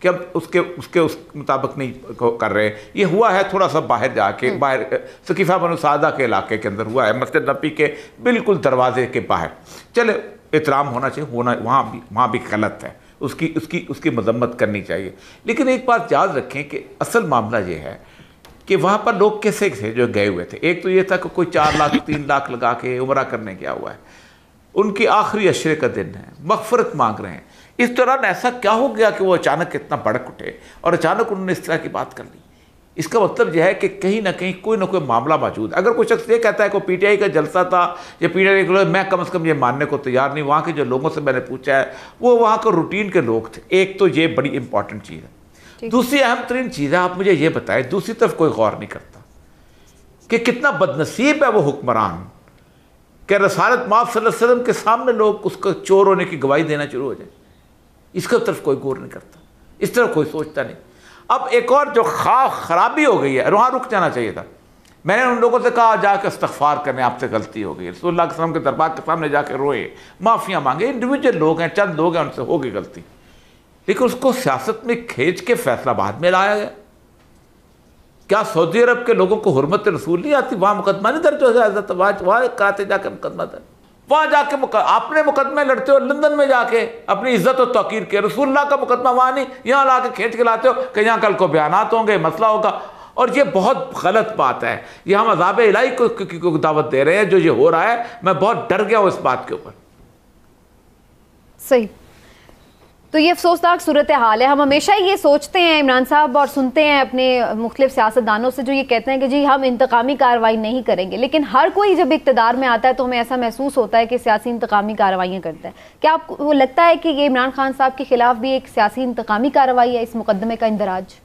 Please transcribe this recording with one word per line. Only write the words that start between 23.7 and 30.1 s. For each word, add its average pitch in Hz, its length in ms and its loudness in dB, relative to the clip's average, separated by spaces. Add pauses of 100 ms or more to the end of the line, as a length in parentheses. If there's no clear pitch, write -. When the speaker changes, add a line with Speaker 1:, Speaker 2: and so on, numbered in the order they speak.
Speaker 1:
हुआ 60 200 -8
है, - 80 -16 (760)
उनके 202 320 0
आखिरी 208 420 2
अशरे 156 260 0
का 131 140 -2
दिन 98 180 -4
है, - 180 -16 (200)
मग़फ़िरत 214 520 0
मांग 113 240 0
रहे 98 120 -12
हैं। - 140 -18 (320)
इस - 120 2
दौरान 262 340 2
ऐसा 208 260 -2
क्या 240 220 0
हो 240 160 2
गया 220 220 2
कि 190 140 -2
वो 185 100 4
अचानक 160 400 -2
इतना 147 220 -6
भड़क 120 320 -4